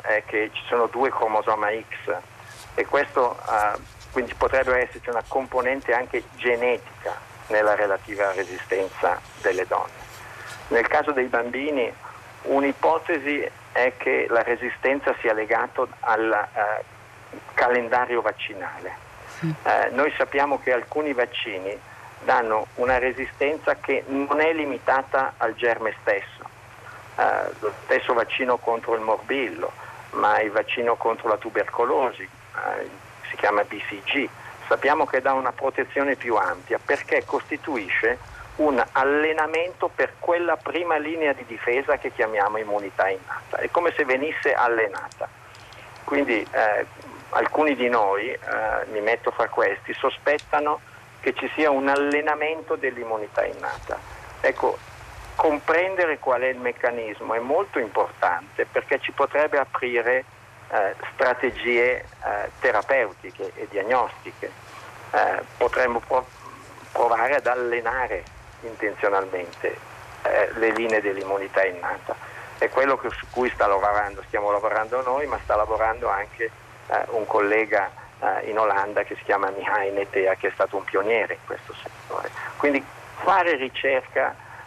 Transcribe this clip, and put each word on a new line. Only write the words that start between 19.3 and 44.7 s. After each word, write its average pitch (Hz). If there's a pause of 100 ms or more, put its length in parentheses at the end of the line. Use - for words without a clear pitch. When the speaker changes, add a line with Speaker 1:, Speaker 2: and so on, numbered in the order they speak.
Speaker 2:
Sì. 160 (100)
Speaker 1:
Eh, 107
noi 139
sappiamo 139
che 131
alcuni 143
vaccini 104 (460)
danno 113
una 127
resistenza 135
che -
non 143
è 160
limitata 135
al 113
germe 110
stesso. - (640)
Eh, 104
lo 104 (120)
stesso 131
vaccino 123
contro 117
il 110
morbillo, 110 (400)
ma 107
il 107
vaccino 113
contro 113
la 107
tubercolosi, 117
eh, - (400)
si -
chiama 104
B 104
C 98
G, 117 (380)
sappiamo 139
che 131
dà 135
una 131
protezione 135
più 117
ampia 90
perché 143
costituisce 123 (380)
un 143
allenamento 156
per 131
quella 170
prima 160
linea 151
di 127
difesa 123
che 127
chiamiamo 107
immunità 104
innata, -
è -
come 170
se 151
venisse 131
allenata. 113 (760)